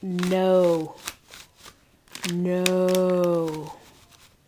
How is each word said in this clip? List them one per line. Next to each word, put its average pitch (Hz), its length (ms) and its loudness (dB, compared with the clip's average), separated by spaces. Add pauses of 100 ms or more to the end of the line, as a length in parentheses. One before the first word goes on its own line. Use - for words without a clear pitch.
No, 180 920 2 (1400)
no, 180 1400 0 (720)